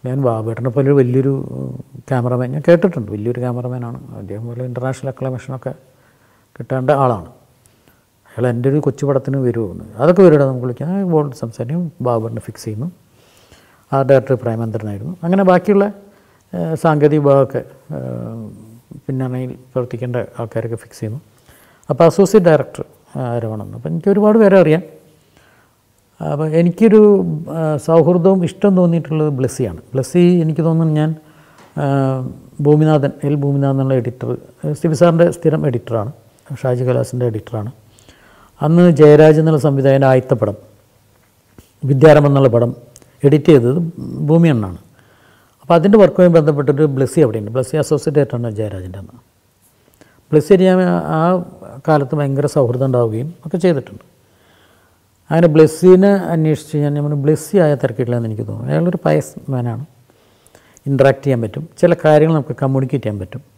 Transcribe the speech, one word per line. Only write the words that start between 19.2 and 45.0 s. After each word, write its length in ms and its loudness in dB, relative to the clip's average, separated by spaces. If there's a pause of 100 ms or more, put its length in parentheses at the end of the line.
പ്രവർത്തിക്കേണ്ട 640 -8
ആൾക്കാരൊക്കെ 600 -8
fix 240 -20
ചെയ്യുന്നു. 220 -10 (680)
അപ്പോൾ 140 0
associate 440 4
director 380 0 (300)
ആരവണമെന്ന്. 640 -8
അപ്പോൾ 120 -12
എനിക്ക് 200 -4
ഒരുപാട് 280 2
പേരെ 220 6
അറിയാം. 220 4 (1500)
അപ്പോൾ 160 -4
എനിക്കൊരു, 800 4 (240)
ആ, 280 -4
സൗഹൃദവും 680 2
ഇഷ്ടം 320 0
തോന്നിയിട്ടുള്ളത് 540 0
ബ്ലെസ്സിയാണ്. 480 -4
ബ്ലെസ്സി 420 -4
എനിക്ക് 420 2
തോന്നുന്നു 320 0
ഞാൻ, 220 -2 (640)
ആ, 60 -6 (800)
ഭൂമിനാഥൻ, 500 2 (120)
എൽ 120 -2
ഭൂമിനാഥൻ 400 -2
എന്നുള്ള 180 0
editor, 440 -4 (360)
സിബി 200 -2
സാറിൻ്റെ 380 4
സ്ഥിരം 360 -2
എഡിറ്ററാണ്, 440 -6 (500)
ഷാജി 220 -4
കലാസിൻ്റെ 420 -2
എഡിറ്ററാണ്. 460 -8 (880)
അന്ന് 300 4
ജയരാജ് 480 8
എന്നുള്ള 200 2
സംവിധായകൻ്റെ 480 2
ആദ്യത്തെ 260 2
പടം, 220 -2 (1300)
വിദ്യാരംഭം 420 6
എന്നുള്ള 220 4
പടം 260 0 (480)
എഡിറ്റ് 220 2
ചെയ്തത് 340 4 (480)
ഭൂമിയണ്ണാണ്. 500 2 (840)